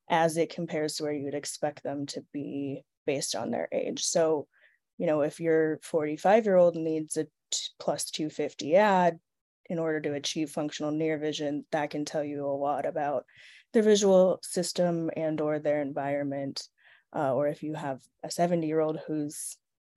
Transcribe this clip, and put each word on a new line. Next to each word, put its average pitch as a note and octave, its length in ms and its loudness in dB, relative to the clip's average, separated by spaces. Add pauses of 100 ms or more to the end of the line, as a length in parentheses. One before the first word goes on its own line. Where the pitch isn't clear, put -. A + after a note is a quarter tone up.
as E3 280 2
it E3 180 0
compares D#3 400 -4
to - 80 -6
where D3 100 -2
you D3 120 -4
would C#3 100 -6
expect D3 480 -6
them C#3+ 240 -6
to - 260 -10
be C#3 500 -6 (240)
based D3 280 -2
on A2+ 160 -4
their - 220 -2
age. - 320 -4
So, D#3+ 420 2 (500)
you F3 100 -4
know, D#3 160 2
if D3+ 180 -2
your D#3+ 420 2
forty-five-year-old F3 920 4
needs D#3+ 400 -2
a D#3 80 0
t-, - 340 -8 (220)
plus - 300 -4
two D3+ 200 -4
fifty D3+ 460 0
add F#3 420 6 (500)
in F3 100 -2
order D#3+ 220 0
to D3 140 -4
achieve D3 360 -4
functional D3+ 420 -4
near D#3 260 0
vision, D3 540 -4
that D3 180 0
can D3 140 -4
tell D3+ 180 -4
you C#3+ 240 -6
a - 0 -
lot C#3 400 -2
about D3 380 -2 (480)
their A3+ 100 4
visual G3 600 6
system E3+ 760 -2
and D#3 240 -2
or D3+ 180 0
their D3+ 240 0
environment. C#3 840 -4 (460)
Uh, C3+ 200 2
or D3 140 2
if D#3 140 -4
you D#3 120 -6
have C#3+ 260 -6 (220)
a E3 80 -8
seventy-year-old D#3+ 760 2
who's D3+ 500 -6 (400)